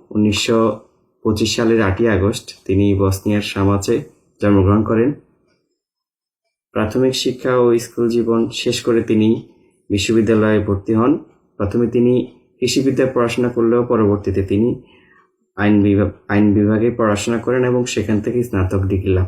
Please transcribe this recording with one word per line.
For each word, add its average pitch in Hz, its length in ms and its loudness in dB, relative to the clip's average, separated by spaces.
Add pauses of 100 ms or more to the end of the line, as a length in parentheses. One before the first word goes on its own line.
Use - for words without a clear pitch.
উনিশশো 107 680 0 (440)
পঁচিশ 110 320 -2
সালের 113 260 2
আটই 101 260 0
আগস্ট। 98 480 -2 (100)
তিনি 101 300 2
বসনিয়ার 98 460 0
সামাচে 101 600 -2 (400)
জন্মগ্রহণ 101 420 2
করেন। 113 300 0 (1600)
প্রাথমিক 127 440 -2
শিক্ষা 127 420 -2
ও 120 200 4
স্কুল 117 320 -4
জীবন 113 400 0
শেষ - 320 -4
করে 117 200 0
তিনি 110 520 0 (360)
বিশ্ববিদ্যালয়ে 107 720 2
ভর্তি 101 340 -2
হন। 123 320 0 (320)
প্রথমে 110 300 -2
তিনি 123 500 0 (220)
কৃষিবিদ্যায় 131 540 0
পড়াশোনা 120 360 -2
করলেও 117 340 0
পরবর্তীতে 101 600 0
তিনি 101 400 -2 (720)
আইন 104 280 2
বিভাগ, 101 280 2 (160)
আইন 104 260 2
বিভাগে 107 380 2
পড়াশোনা 113 460 -2
করেন 127 280 -2
এবং 123 200 0
সেখান 107 360 -2
থেকে 120 220 -2
স্নাতক 98 360 -2
ডিগ্রি 95 340 -2
লাভ 92 140 0